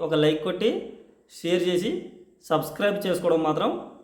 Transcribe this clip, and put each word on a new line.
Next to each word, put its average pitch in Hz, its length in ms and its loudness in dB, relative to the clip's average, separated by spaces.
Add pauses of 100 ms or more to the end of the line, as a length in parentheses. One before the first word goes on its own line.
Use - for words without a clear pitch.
ఒక 160 60 0 (100)
లైక్ 156 240 4
కొట్టి, 185 220 0 (680)
షేర్ 175 320 0
చేసి, 175 220 0 (580)
సబ్స్క్రైబ్ 202 560 0
చేసుకోవడం 165 420 2
మాత్రం 165 240 0 (320)